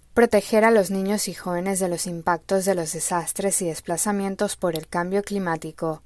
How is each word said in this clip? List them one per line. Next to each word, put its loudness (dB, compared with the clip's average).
Proteger 4
a 6
los 6
niños -2
y -8
jóvenes -2
de 0
los -4
impactos -2
de 2
los -2
desastres -2
y -2
desplazamientos -2
por -2
el -10
cambio -2
climático, -4